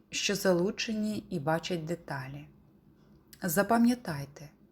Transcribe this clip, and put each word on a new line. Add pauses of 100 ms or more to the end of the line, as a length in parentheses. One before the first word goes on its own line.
що
залучені
і
бачать
деталі. (960)
Запам'ятайте, (220)